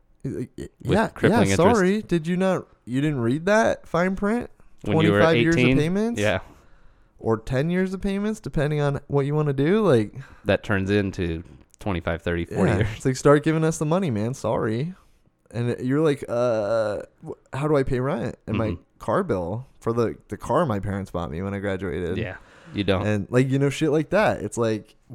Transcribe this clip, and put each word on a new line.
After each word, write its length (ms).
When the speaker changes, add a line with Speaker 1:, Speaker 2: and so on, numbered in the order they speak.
Speaker 1:
Like, 320
y-, 120
Speaker 2:
With 140
Speaker 1:
yeah, 100
Speaker 2:
crippling 240
Speaker 1:
yeah, 60
Speaker 2:
interest. 20
Speaker 1:
sorry. 240
Did 260
you 80
not, 320
you 160
didn't 200
read 260
that 420
fine 260
print? 360
Speaker 2:
When 220
you 60
were 80
Speaker 1:
Twenty-five 240
years 140
of 40
Speaker 2:
eighteen? 180
Speaker 1:
payments? 420
Speaker 2:
Yeah. 180
Speaker 1:
Or 200
ten 320
years 220
of 100
payments, 360
depending 420
on 280
what 180
you 80
wanna 180
do. 320
Like, 300
Speaker 2:
That 180
turns 280
into 520
twenty-five, 420
thirty, 220
forty 260
Speaker 1:
yeah, 80
Speaker 2:
years. 180
Speaker 1:
it's 80
like, 120
"Start 260
giving 220
us 140
the 80
money, 260
man. 220
Sorry." 600
And 200
it, 100
you're 200
like, 280
"Uh, 760
wh-, 60
how 140
do 100
I 60
pay 160
rent 380
and 100
my 120
Speaker 2:
Mm-hmm. 140
Speaker 1:
car 240
bill 420
for 120
the, 240
the 80
car 300
my 120
parents 320
bought 220
me 100
when 100
I 60
graduated?" 580
Speaker 2:
Yeah, 200
you 120
don't. 220
Speaker 1:
And, 220
like, 220
you 80
know, 120
shit 200
like 200
that. 300
It's 160
like, 380